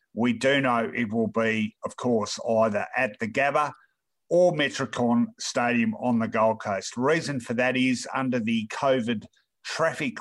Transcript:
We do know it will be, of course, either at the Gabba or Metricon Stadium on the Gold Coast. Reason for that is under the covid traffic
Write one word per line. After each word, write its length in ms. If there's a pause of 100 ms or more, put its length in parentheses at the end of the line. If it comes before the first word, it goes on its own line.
(140)
We 180
do 280
know 320
it 200
will 160
be, 560
of 120
course, 440 (240)
either 220 (100)
at 240
the 80
Gabba 440 (580)
or 220
Metricon 720 (140)
Stadium 560
on 240
the 100
Gold 320
Coast. 380
Reason 420
for 140
that 240
is 340
under 260
the 280
covid 580 (400)
traffic 560